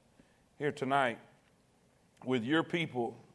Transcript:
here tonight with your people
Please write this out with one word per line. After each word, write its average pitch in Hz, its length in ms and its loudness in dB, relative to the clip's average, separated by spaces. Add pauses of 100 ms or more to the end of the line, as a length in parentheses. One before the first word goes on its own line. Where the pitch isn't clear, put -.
(580)
here 143 140 0
tonight 135 460 0 (1040)
with 123 220 0
your 156 180 2
people 151 540 -4 (180)